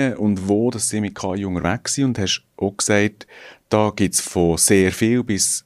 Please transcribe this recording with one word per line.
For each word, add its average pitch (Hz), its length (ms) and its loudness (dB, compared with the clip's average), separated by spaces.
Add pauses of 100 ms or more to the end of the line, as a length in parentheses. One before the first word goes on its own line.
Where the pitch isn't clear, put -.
(160)
und 98 340 0
wo 110 220 2
dass 113 180 -4
sie 107 120 -2
mit 101 120 -4
K 95 220 -4
I 101 100 -4
unterwegs 90 480 -2
sind 139 120 0
und 117 140 -2
hast 92 240 -4 (140)
auch 98 180 -2
gesagt, 107 520 0 (420)
da 107 260 2
gibt's 95 260 0
von 85 360 0
sehr 95 340 4
viel 117 320 0
bis, - 420 -2